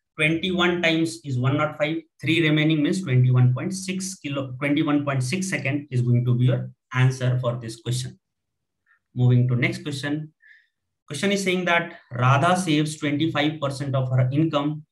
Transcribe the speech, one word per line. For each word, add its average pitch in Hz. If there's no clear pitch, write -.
Twenty-one 175
times 160
is 131
one 131
not 151
five, 156
three 165
remaining 151
means 185
twenty-one 127
point 156
six -
kilo, 139
twenty-one 143
point 135
six 185
second 135
is 123
going 120
to 123
be 123
your 127
answer 127
for 120
this 113
question. 127
Moving 123
to 127
next 135
question. 147
Question 196
is 190
saying 185
that 170
Radha 135
saves 156
twenty-five 151
percent 135
of 127
her 127
income, 151